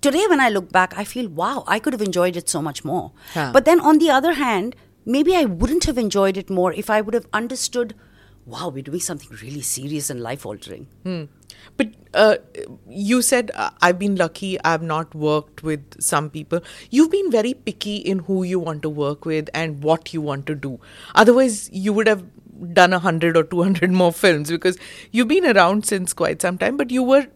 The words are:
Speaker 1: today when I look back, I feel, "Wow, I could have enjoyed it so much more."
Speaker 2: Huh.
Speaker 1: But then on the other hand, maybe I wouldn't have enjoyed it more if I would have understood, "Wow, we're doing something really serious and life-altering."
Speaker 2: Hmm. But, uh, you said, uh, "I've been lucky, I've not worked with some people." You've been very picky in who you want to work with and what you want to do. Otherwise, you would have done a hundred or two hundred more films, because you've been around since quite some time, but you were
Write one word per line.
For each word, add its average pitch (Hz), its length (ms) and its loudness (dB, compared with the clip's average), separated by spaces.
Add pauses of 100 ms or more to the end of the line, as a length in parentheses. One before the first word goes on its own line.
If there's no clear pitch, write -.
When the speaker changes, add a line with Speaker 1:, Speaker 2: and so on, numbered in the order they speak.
Speaker 1:
today 294 260 2
when 330 120 4
I 254 100 4
look 196 220 -4
back, 185 260 2
I 202 60 -6
feel, 240 260 -8
"Wow, 180 380 -4
I 208 120 0
could 214 140 -2
have 220 80 -4
enjoyed 180 340 0
it 170 140 -8
so 151 120 -4
much 151 220 -8
more." 147 280 -6 (220)
Speaker 2:
Huh. 151 200 -2
Speaker 1:
But 185 120 6
then 339 140 6
on 302 200 6
the 320 100 2
other 277 240 2
hand, 240 420 -2 (300)
maybe 285 300 2
I 330 100 2
wouldn't 220 400 -2
have 277 120 -2
enjoyed 196 400 0
it 190 120 -12
more 185 240 0
if 202 160 -8
I 214 120 2
would 214 120 -6
have 226 140 -2 (120)
understood, 240 540 -6 (600)
"Wow, 175 160 -8
we're 135 180 -12
doing 165 140 -6
something - 420 -10
really 135 180 -12
serious 143 480 -6
and 131 100 -8 (100)
life-altering." 104 580 -12 (160)
Speaker 2:
Hmm. 180 200 -8 (540)
But, 220 160 -2 (220)
uh, 214 200 6 (540)
you 208 320 0
said, 240 320 0
uh, - 160 -4 (120)
"I've 180 180 4
been 202 160 0
lucky, 180 360 -2 (120)
I've 160 180 0
not 160 320 -6
worked 151 560 -2
with 147 400 -8
some 156 220 -2
people." 156 300 -4 (280)
You've 311 220 2
been 392 260 0
very 240 160 0
picky 208 440 -8
in 190 220 -2 (120)
who 190 120 0
you 180 160 -2
want 160 300 -8
to - 0 -
work 147 360 -6
with 156 280 -4
and 151 300 -6
what 160 300 0
you 165 80 -6 (120)
want 139 140 -8
to 156 80 -4 (120)
do. 127 120 -10 (340)
Otherwise, 233 580 6
you 190 220 -2
would 214 140 2
have 208 160 2 (500)
done 180 200 6
a 185 60 2
hundred 165 380 2
or 160 60 4 (120)
two 175 80 2
hundred 180 280 2 (120)
more 175 80 4
films, 156 380 2
because 175 280 0 (340)
you've 233 160 2 (120)
been 359 60 0 (100)
around 196 300 4
since 185 280 -4
quite 165 280 -2
some 185 160 -2
time, 247 200 -2
but 277 120 -4 (100)
you 262 40 2 (100)
were 277 120 6 (100)